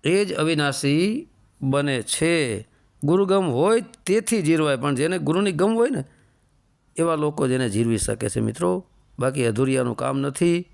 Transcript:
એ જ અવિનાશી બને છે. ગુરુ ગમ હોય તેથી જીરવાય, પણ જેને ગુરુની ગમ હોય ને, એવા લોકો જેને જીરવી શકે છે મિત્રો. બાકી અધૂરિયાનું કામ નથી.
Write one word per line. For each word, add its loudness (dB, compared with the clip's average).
એ 2
જ -6
અવિનાશી 0
બને 0
છે. -2
ગુરુ 2
ગમ 2
હોય 2
તેથી 0
જીરવાય, 2
પણ -2
જેને -2
ગુરુની 0
ગમ 2
હોય 2
ને, -4
એવા 2
લોકો 0
જેને 0
જીરવી 0
શકે -4
છે -4
મિત્રો. -2
બાકી -2
અધૂરિયાનું 0
કામ -4
નથી. 0